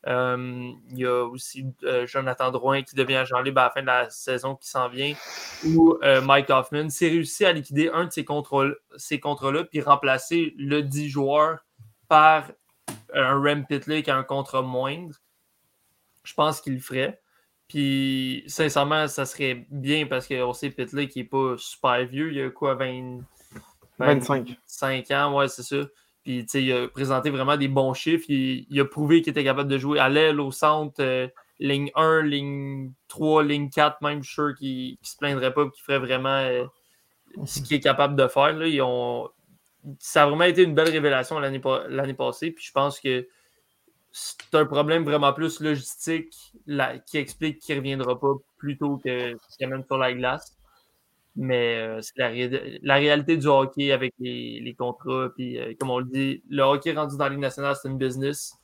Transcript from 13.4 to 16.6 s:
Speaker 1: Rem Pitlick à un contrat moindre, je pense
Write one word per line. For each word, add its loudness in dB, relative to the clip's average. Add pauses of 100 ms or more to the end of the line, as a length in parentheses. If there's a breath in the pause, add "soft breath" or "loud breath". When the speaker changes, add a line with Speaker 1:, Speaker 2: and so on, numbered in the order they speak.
Speaker 1:
Rem 2
Pitlick -2
à 2
un 0
contrat -2
moindre, -6 (1080)
je -18
pense 0